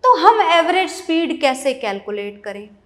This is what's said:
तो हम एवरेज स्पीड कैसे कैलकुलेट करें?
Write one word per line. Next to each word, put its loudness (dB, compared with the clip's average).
तो 6
हम 4
एवरेज 2
स्पीड -4
कैसे 0
कैलकुलेट -10
करें? -14